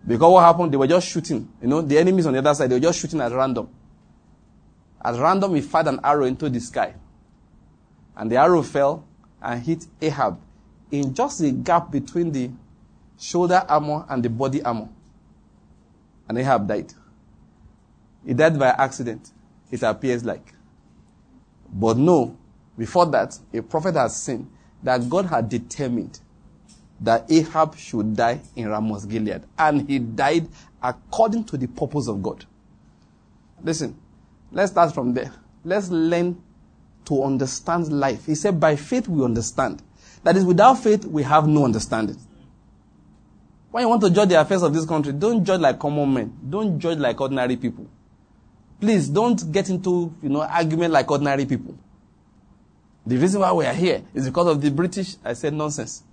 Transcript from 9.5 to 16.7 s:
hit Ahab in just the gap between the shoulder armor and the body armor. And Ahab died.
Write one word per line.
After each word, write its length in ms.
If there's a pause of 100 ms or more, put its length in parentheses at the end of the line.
hit 220 (160)
Ahab 380 (520)
in 220
just 260
the 120
gap 400
between 400
the 200 (680)
shoulder 520
armor 400
and 120
the 80
body 320
armor. 280 (1400)
And 100
Ahab 300
died. 260 (1300)